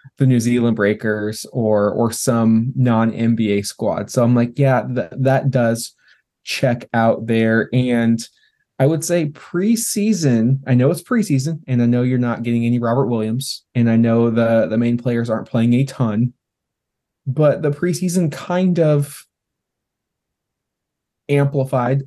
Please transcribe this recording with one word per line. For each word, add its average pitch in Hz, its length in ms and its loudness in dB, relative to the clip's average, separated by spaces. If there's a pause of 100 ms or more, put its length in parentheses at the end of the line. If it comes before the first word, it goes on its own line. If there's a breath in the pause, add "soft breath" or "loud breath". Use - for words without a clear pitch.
(180 soft breath)
the 139 80 2
New 127 140 4
Zealand 120 360 2
Breakers 107 800 -2
or, 107 360 2
or 113 220 0
some 117 640 0
non-N 113 580 2
B 110 180 0
A 101 100 0
squad. 104 480 -6
So 127 120 2
I'm 120 120 4
like, 120 240 0
"Yeah, 135 240 2
th-, 120 300 -6
that 131 380 0
does 117 440 -2 (480 soft breath)
check - 500 -2
out 113 360 0
there." 113 440 2
And 117 500 0 (560)
I 135 60 2
would 151 220 0
say 170 240 -2
preseason, 170 1400 0
I 131 80 2
know 127 160 4
it's 175 120 -4
preseason, 160 640 -2
and 123 140 0
I 120 60 2
know 120 160 2
you're 127 160 0
not 120 240 -2
getting 117 240 -2
any 120 120 0
Robert 120 280 0
Williams, 113 580 -4 (100)
and 117 140 2
I 113 80 2
know 117 320 2
the, 113 380 2
the 110 100 -4
main 120 220 0
players 117 320 -4
aren't 110 180 -6
playing 117 240 0
a 127 140 2
ton, 117 480 -2 (920)
but 147 360 2
the 151 80 0
preseason 175 600 -2
kind 180 480 -2
of 151 460 0 (2000)
amplified 135 760 0